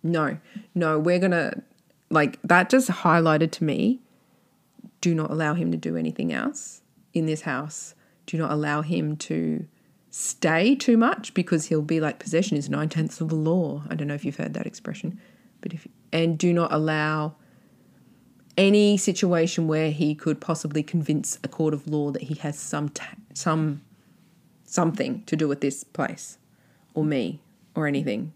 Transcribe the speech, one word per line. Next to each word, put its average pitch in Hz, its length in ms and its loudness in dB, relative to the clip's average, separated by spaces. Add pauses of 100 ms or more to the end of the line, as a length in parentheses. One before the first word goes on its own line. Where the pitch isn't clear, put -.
No, 156 340 0 (380)
no, 160 240 2
we're 175 200 4
gonna," 175 440 0 (480)
like, 147 320 2
that 185 260 6
just 254 220 4
highlighted 165 640 4
to - 120 -4
me, 220 360 0 (1000)
"Do 170 140 2
not 156 160 -2
allow 151 240 0
him 175 160 0
to 160 80 0
do - 180 -4
anything - 340 -2
else." - 520 -6 (320)
in 165 100 2
this 156 180 -2
house. 147 520 -8 (320)
Do - 100 -6
not 156 140 -2
allow 151 320 0
him 156 340 -2
to 151 500 -4 (440)
stay 180 640 2
too 240 240 4
much 247 340 0
because 175 340 0
he'll 156 140 0
be 156 200 0
like, 151 180 -2
"Possession 160 400 0
is 143 100 -4
nine-tenths 156 540 -2
of 160 80 -2
the 165 40 0
law." 156 540 0
I 165 60 -6
don't 151 140 -4
know 147 60 -4
if 151 120 -8
you've - 100 -6
heard 156 180 -6
that - 120 -6
expression, - 520 -10 (440)
but - 100 -8
if, - 160 -12 (240)
and 165 240 2
do 175 160 2
not 170 180 2
allow 156 680 0 (1200)
any 208 400 6
situation 175 720 2
where 156 240 2
he 151 240 0
could 151 260 -2
possibly 151 420 -2
convince 151 600 -2
a 165 60 -6
court 156 260 0
of 143 140 -8
law 147 220 -2
that 139 120 -6
he 143 140 -6
has 147 220 -8
some 147 300 -4
ta-, - 280 -12 (160)
some, 156 500 -2 (800)
something 135 600 -2
to - 120 -2
do 151 120 0
with 139 120 -2
this 139 240 -4
place - 540 -8 (560)
or 156 100 0
me 143 360 -2 (340)
or 156 120 -2
anything. 139 500 -2